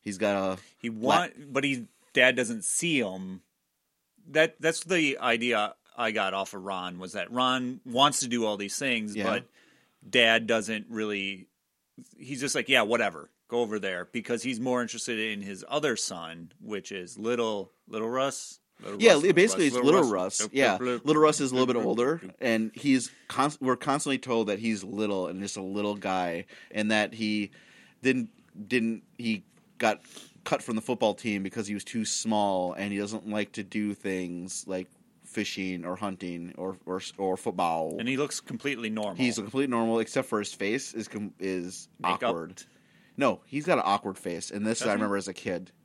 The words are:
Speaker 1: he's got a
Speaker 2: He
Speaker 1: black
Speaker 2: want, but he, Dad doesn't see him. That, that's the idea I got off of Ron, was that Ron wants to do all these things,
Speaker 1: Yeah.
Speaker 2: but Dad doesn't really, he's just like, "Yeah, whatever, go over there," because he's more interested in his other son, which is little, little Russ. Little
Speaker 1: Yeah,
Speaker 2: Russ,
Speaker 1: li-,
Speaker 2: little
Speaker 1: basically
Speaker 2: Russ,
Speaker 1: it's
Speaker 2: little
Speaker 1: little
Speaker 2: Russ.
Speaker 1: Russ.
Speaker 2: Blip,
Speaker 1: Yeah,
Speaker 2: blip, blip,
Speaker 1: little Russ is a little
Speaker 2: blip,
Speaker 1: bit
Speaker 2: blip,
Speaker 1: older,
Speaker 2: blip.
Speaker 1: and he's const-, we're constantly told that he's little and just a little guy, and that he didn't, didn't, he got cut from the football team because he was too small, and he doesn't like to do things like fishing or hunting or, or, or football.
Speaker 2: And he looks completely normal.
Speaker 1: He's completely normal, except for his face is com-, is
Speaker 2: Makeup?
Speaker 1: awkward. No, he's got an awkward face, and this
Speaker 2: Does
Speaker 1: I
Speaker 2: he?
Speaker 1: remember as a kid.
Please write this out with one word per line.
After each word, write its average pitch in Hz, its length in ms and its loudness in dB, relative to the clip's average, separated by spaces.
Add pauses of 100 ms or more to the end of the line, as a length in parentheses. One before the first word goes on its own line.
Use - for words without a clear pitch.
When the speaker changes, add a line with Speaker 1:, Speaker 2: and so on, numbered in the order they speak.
Speaker 1:
he's 101 160 -8
got 101 180 2
a 95 220 -2 (240)
Speaker 2:
He 120 80 -4
Speaker 1:
black 139 440 2
Speaker 2:
want, 143 200 -16
but 139 100 2
he, 127 220 -2 (260)
Dad 127 240 8
doesn't 113 280 -2
see 165 360 0
him. 95 400 -4 (920)
That, 160 280 2
that's 160 240 0
the 165 340 2
idea 117 560 2 (220)
I 117 140 0
got 98 240 0
off 98 180 -2
of 95 120 -10
Ron, 92 340 -6
was 92 140 -10
that 101 200 -6
Ron 127 540 0
wants 131 340 4
to 127 80 -4
do 117 160 0
all 104 140 0
these 101 180 -6
things, 113 400 -2
Speaker 1:
Yeah. 101 80 -2
Speaker 2:
but 104 200 0 (640)
Dad 113 380 6
doesn't 110 440 -2
really, 98 560 -6 (720)
he's 135 220 -10
just 143 140 -2
like, 127 140 -2
"Yeah, 131 140 8
whatever, 104 480 0 (180)
go 120 120 0
over 107 180 -2
there," 92 340 -4
because 117 300 -4
he's 120 180 -4
more 127 220 0
interested 113 360 -6
in 107 240 -4
his 95 260 -10
other 147 280 0
son, 85 640 -8
which 101 320 -8
is 90 260 -10
little, 110 520 -2 (180)
little 110 220 -6
Russ. 131 480 -4 (240)
Little - 180 -8
Speaker 1:
Yeah, 220 120 10
Speaker 2:
Russ, 147 100 6
Speaker 1:
li-, 180 60 4
Speaker 2:
little 170 80 6
Speaker 1:
basically 190 280 6
Speaker 2:
Russ, - 40 6
Speaker 1:
it's 123 60 2 (100)
Speaker 2:
little 170 160 8
Speaker 1:
little 127 100 4
Speaker 2:
Russ. - 20 2
Speaker 1:
Russ. 95 260 0 (100)
Speaker 2:
Blip, - 60 -10
Speaker 1:
Yeah, 123 220 4
Speaker 2:
blip, - 40 -4
blip, 123 260 -2
Speaker 1:
little 156 160 6
Russ 151 180 6
is 135 100 2
a 127 40 -2
little 127 120 6
Speaker 2:
blip, 123 100 2
Speaker 1:
bit 113 60 2
Speaker 2:
blip, - 60 2
Speaker 1:
older, 120 280 2
Speaker 2:
blip. 95 240 -14
Speaker 1:
and 113 340 2
he's 131 360 4 (180)
const-, 147 340 0
we're 127 140 2
constantly 139 420 0
told 113 300 0
that 101 100 0
he's 110 260 -2
little 98 440 -2
and 92 120 -8
just 101 160 -6
a 101 60 -8
little 101 320 -2
guy, 92 500 -2 (280)
and 107 180 -2
that 107 240 2
he 107 380 -2 (500)
didn't, 127 280 2 (380)
didn't, 113 340 0 (140)
he 110 280 -2 (340)
got 110 240 2 (420)
cut - 180 0
from 113 140 -6
the 110 60 -6
football 110 320 2
team 104 280 -2
because 95 240 -6
he 104 80 -6
was 101 100 -6
too 113 200 -4
small, 98 680 0
and 101 180 -4
he 101 60 -4
doesn't 104 300 -6
like 104 240 -2
to 107 120 -8
do 104 300 -4
things 92 760 -6
like 92 200 -6 (360)
fishing 92 600 -6
or 90 120 -6
hunting 90 600 -8
or, 95 180 -6 (100)
or, 92 140 -4 (180)
or 95 200 0
football. 82 600 -2
Speaker 2:
And 117 80 -4
he 131 120 0
looks 143 220 -4
completely 117 500 -6
normal. 107 260 -4
Speaker 1:
He's 123 200 2
completely 123 340 -2
normal, 113 300 2
except 123 280 -2
for 110 100 -2
his 104 140 -4
face 110 420 -4
is 113 140 -8
com-, 104 320 -8
is 92 480 -6 (100)
Speaker 2:
Makeup? 87 260 -2
Speaker 1:
awkward. 85 380 -4 (540)
No, 123 300 2
he's 143 180 -6
got 165 140 4
an - 80 0
awkward 98 320 0
face, - 320 -8
and 104 160 -4
this 113 140 0
Speaker 2:
Does 123 80 0
Speaker 1:
I - 20 2
Speaker 2:
he? 101 60 4
Speaker 1:
remember 101 200 0
as 98 120 -4
a 92 60 -10
kid. 90 380 -6 (120)